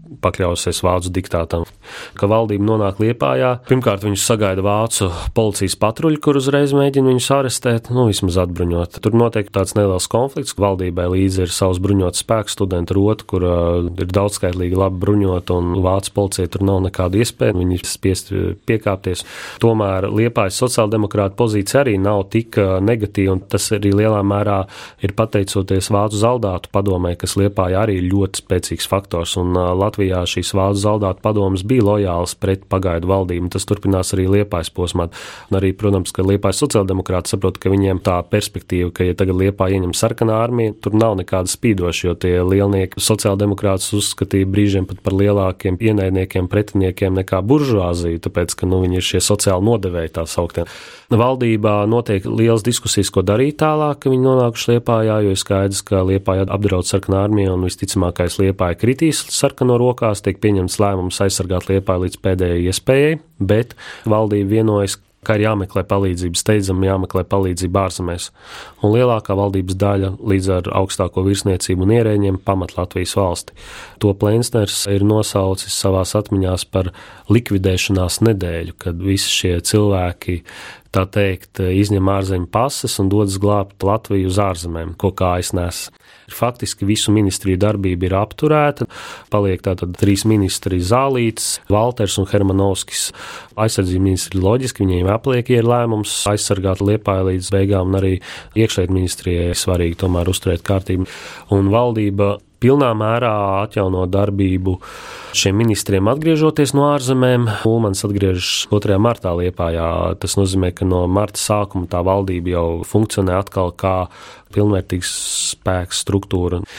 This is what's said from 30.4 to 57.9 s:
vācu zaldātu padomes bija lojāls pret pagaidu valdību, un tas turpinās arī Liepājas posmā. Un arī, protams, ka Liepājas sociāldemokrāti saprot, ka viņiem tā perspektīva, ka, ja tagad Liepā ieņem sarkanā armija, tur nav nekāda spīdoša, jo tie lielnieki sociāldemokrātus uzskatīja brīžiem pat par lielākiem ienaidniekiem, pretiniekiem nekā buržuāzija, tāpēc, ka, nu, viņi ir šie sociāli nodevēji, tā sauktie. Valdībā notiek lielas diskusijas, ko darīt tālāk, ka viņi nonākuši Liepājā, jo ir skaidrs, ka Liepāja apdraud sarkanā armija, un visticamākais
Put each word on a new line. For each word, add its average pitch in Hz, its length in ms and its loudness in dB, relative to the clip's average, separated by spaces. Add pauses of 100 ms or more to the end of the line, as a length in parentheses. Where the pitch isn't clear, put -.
vācu 98 260 2
zaldātu 104 420 0
padomes 98 440 0
bija 120 180 2
lojāls 95 500 0
pret 95 340 -2
pagaidu 90 420 0
valdību, 90 360 0
un - 60 -6
tas 101 140 -4
turpinās 98 480 0
arī 92 140 0
Liepājas 98 440 0
posmā. 87 340 -2 (420)
Un 98 100 0
arī, 95 180 2
protams, 98 360 0
ka 95 120 -2
Liepājas 98 380 2
sociāldemokrāti 95 680 0
saprot, 95 280 -2
ka 95 100 0
viņiem 95 320 2
tā 90 140 0 (100)
perspektīva, 90 640 -2
ka, 92 140 0
ja 87 100 -2
tagad 92 220 0
Liepā 95 320 2
ieņem 92 260 -2
sarkanā 113 460 0
armija, 117 380 0
tur 101 160 -2
nav 110 220 2
nekāda 92 320 -2
spīdoša, 92 560 -2
jo 85 80 0
tie 90 180 0 (100)
lielnieki 98 580 0
sociāldemokrātus 101 960 0
uzskatīja 98 540 0
brīžiem 98 380 2
pat 95 140 -12
par 98 140 -4
lielākiem 95 640 0
ienaidniekiem, 95 680 0
pretiniekiem 95 720 0
nekā 95 240 -2
buržuāzija, 90 840 0
tāpēc, 87 300 -2
ka, 92 120 -2
nu, 92 160 2
viņi 90 140 0
ir 87 120 -2
šie 92 120 0
sociāli 98 440 2
nodevēji, 92 500 -2
tā 82 120 -4
sauktie. 85 380 -4 (440)
Valdībā 113 720 2 (100)
notiek 113 320 0
lielas 113 400 2
diskusijas, - 480 0
ko - 140 0
darīt 131 340 2
tālāk, 151 440 0
ka 135 100 2
viņi 127 100 2
nonākuši 120 540 2
Liepājā, 110 480 2
jo 98 100 2
ir 92 40 -2
skaidrs, 98 440 0
ka 95 240 0
Liepāja 95 400 0
apdraud 98 400 0
sarkanā 98 400 0
armija, 101 240 2
un 92 160 0
visticamākais 90 720 -2